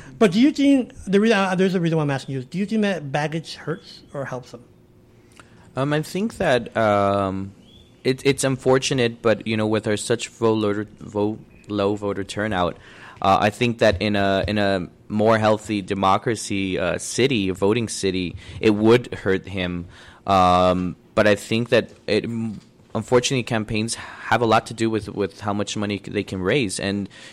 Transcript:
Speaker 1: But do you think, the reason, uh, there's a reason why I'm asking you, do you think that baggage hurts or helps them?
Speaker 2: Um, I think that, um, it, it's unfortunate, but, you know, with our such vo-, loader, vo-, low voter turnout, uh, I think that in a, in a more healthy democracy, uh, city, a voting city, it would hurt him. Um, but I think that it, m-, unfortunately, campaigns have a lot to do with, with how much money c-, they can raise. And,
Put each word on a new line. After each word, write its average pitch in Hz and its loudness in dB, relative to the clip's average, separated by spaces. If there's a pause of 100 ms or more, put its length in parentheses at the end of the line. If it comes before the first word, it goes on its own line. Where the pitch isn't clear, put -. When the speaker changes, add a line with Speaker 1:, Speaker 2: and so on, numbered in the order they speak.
(180)
Speaker 1:
But 208 4
do 202 2
you 294 6
think, 277 2 (140)
the 196 2
reason, 220 4
uh, 190 0
there's 185 2
a 190 0
reason 165 2
why 156 2
I'm 147 0
asking 139 -4
you, 131 -6
do 139 -10
you 202 -2
think 220 0
that 165 -2
baggage 156 -4
hurts - -10 (100)
or 139 -8
helps 123 -10
them? 117 -18 (1120)
Speaker 2:
Um, 139 -2
I 151 0
think 202 -6
that, 127 0
um, 101 0 (520)
it, 131 -2
it's 139 0
unfortunate, 131 0
but, 110 0
you 110 -2
know, 107 0
with 107 -2
our 104 0
such - -2
vo-, 113 2
loader, 104 0 (140)
vo-, 104 -4 (300)
low 101 0
voter 101 -4
turnout, 98 -2 (440)
uh, 95 4
I 107 2
think 120 -2
that 104 2
in 104 -2
a, 98 0
in 104 -2
a 98 0 (200)
more 107 2
healthy 107 0
democracy, 98 -2
uh, 85 -2
city, 117 0
a 92 -2
voting 104 0
city, 92 -4 (240)
it 110 4
would 110 4
hurt 95 -2
him. 90 -6 (400)
Um, 90 4 (180)
but 104 4
I 104 6
think 113 -4
that 110 2 (160)
it, 104 0
m-, 113 -8 (340)
unfortunately, 120 0
campaigns 110 -4
have - -4
a 120 2
lot 110 4
to 120 -12
do 113 0
with, 107 -2
with 98 -4
how 104 -4
much 101 -4
money 104 -4
c-, - -14
they 101 -2
can 95 -8
raise. 101 0
And, 98 -4 (240)